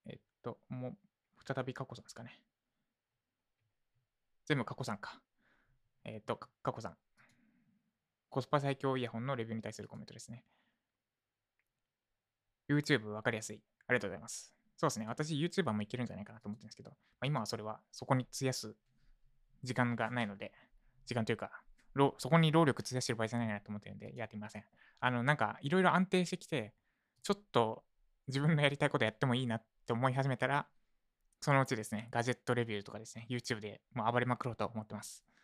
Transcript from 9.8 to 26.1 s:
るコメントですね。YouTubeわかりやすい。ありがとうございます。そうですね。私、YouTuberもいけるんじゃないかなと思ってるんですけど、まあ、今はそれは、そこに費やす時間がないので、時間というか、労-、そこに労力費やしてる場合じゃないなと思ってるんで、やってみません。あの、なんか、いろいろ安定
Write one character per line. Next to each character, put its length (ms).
る 60
コ 80
メ 80
ン 20
ト 80
で 60
す 120
ね。 120
YouTube 380
わ 140
か 100
り 60
や 60
す 100
い。 80
あ 60
り 40
が 40
と 60
う 20
ご 60
ざ 40
い 20
ま 60
す。 260
そ 120
う 20
で 60
す 40
ね。 80
私、 280
YouTuber 360
も 100
い 60
け 100
る 60
ん 40
じ 60
ゃ 20
な 80
い 20
か 80
な 60
と 100
思 60
っ 20
て 60
る 20
ん 20
で 40
す 40
け 80
ど、 60
ま 60
あ、 60
今 140
は 40
そ 100
れ 80
は、 160
そ 140
こ 100
に 180
費 140
や 60
す 220
時 120
間 200
が 140
な 140
い 40
の 80
で、 160
時 100
間 100
と 60
い 20
う 40
か、 140
労-、 240
そ 120
こ 100
に 120
労 140
力 160
費 140
や 60
し 40
て 80
る 40
場 80
合 20
じ 80
ゃ 40
な 60
い 20
な 140
と 80
思 80
っ 40
て 80
る 60
ん 40
で、 160
や 100
っ 20
て 80
み 60
ま 80
せ 100
ん。 60
あ 120
の、 120
な 120
ん 20
か、 240
い 80
ろ 100
い 40
ろ 100
安 140
定 180